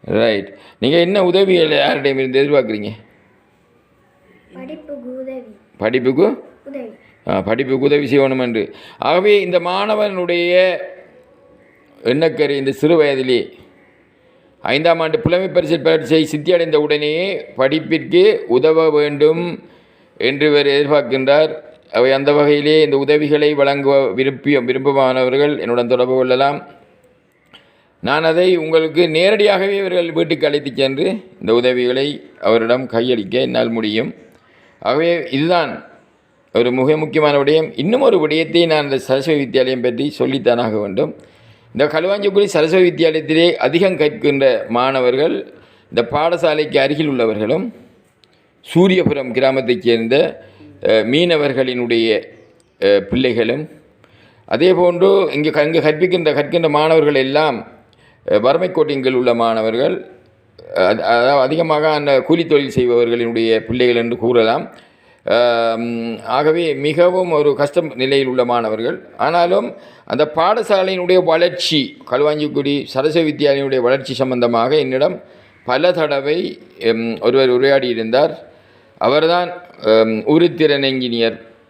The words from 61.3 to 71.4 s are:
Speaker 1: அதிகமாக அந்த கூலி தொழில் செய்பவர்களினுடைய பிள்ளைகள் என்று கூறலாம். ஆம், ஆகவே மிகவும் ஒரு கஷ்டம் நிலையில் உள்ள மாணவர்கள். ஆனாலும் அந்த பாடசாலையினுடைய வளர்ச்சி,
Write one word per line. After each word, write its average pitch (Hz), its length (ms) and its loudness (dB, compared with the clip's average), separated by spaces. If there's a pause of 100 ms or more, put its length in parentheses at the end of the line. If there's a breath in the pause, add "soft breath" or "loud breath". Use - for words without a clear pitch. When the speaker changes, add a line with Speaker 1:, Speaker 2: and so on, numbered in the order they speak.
Speaker 1:
அதிகமாக 151 580 0
அந்த 143 320 0
கூலி 165 240 0
தொழில் 143 300 0
செய்பவர்களினுடைய 117 840 0
பிள்ளைகள் 123 360 0
என்று 117 220 -2
கூறலாம். 120 720 0 (360 soft breath)
ஆம், 117 1000 -2
ஆகவே 151 500 0
மிகவும் 175 580 0
ஒரு 147 240 2
கஷ்டம் 147 400 -2
நிலையில் 135 320 0
உள்ள 127 180 0
மாணவர்கள். 117 720 -4
ஆனாலும் 175 580 0 (300 loud breath)
அந்த 151 300 -2
பாடசாலையினுடைய 185 880 0
வளர்ச்சி, 165 720 0 (140)